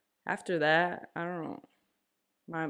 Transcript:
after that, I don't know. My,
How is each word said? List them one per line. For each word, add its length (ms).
after 340
that, 560
I 100
don't 180
know. 260
My, 220